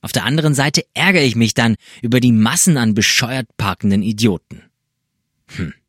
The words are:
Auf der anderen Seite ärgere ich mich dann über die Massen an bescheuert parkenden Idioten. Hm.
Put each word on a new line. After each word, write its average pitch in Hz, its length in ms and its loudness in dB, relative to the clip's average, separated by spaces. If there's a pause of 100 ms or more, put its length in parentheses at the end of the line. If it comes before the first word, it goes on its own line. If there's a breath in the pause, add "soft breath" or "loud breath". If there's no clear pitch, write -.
Auf - 100 -14
der - 140 -2
anderen 156 280 2
Seite 139 400 -2
ärgere 175 300 2
ich 120 120 0
mich 113 180 2
dann 117 220 0 (260 loud breath)
über 120 180 2
die 123 120 4
Massen 120 460 2
an 113 160 0
bescheuert 117 540 -2 (100)
parkenden 98 460 -2
Idioten. 104 600 -4 (920)
Hm. 78 180 -10 (160)